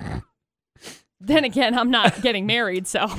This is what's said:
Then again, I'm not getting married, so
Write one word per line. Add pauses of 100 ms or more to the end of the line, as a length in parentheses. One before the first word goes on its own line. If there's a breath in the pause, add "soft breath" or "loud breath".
(1200 loud breath)
Then
again,
I'm
not
getting
married,
so (120)